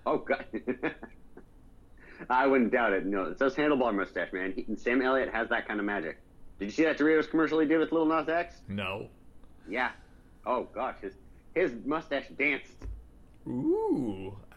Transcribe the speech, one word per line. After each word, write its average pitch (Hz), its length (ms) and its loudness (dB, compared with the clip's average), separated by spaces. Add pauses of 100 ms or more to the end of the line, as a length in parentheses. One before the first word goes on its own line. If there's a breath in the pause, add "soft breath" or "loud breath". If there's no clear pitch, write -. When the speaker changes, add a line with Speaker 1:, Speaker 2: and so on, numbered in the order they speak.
Speaker 1:
Oh, 143 120 2
God. - 340 -2
<laughs> 127 420 -4 (1400 loud breath)
I 131 160 4
wouldn't 127 260 6
doubt 117 200 4
it. 90 140 0
No, 98 180 0
it's 85 140 -6
those 135 160 2
handlebar 139 400 2
mustache, 92 380 -2
man. 95 220 -4
He, 110 120 -6 (100)
Sam 123 260 0
Elliott 127 300 2
has 113 160 -2
that 113 180 -2
kind 107 140 -4
of 101 60 -2
magic. 87 320 -4 (400)
Did 101 80 -4
you 101 40 -6
see 151 140 2
that 151 140 2
Doritos 151 300 4
commercial 156 300 2
he 160 80 6
did 160 120 4
with 156 140 2
Lil 160 140 4
Nas 156 220 2
X? 170 400 -2
Speaker 2:
No. 98 400 -6 (600)
Speaker 1:
Yeah. 117 220 -2 (560)
Oh, 117 280 -2
gosh. 123 260 -4
His, 98 140 -8 (400 soft breath)
his 165 180 2 (120)
mustache 143 420 -2 (120)
danced. 143 340 -2 (720)
Speaker 2:
Ooh, 123 920 0 (200)